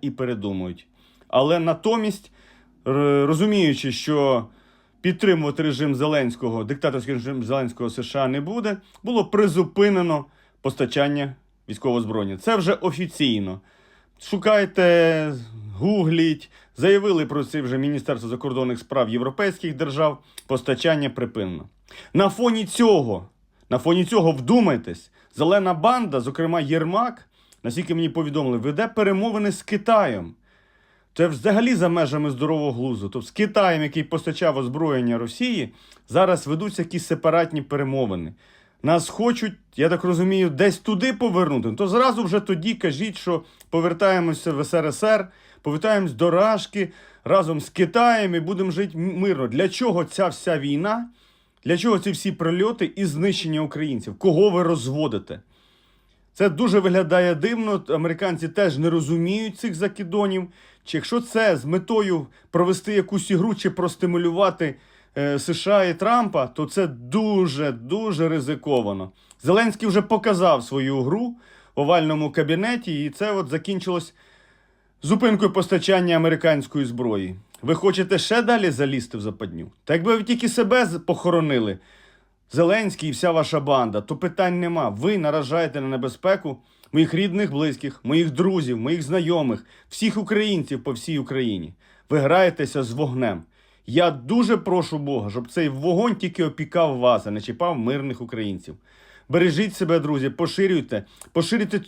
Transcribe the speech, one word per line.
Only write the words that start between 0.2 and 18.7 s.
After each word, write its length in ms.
Але 260
натомість, 760
р-, 400
розуміючи, 640
що 540
підтримувати 640
режим 320
Зеленського, 720
диктаторський 500
режим 280
Зеленського 480
С 120
Ш 220
А 40
не 120
буде, 360
було 220
призупинено 1000
постачання 720
військового 300
озброєння. 380
Це 200
вже 160
офіційно. 880
Шукайте, 1120
гугліть, 720
заявили 500
про 180
це 180
вже 160
Міністерство 500
закордонних 500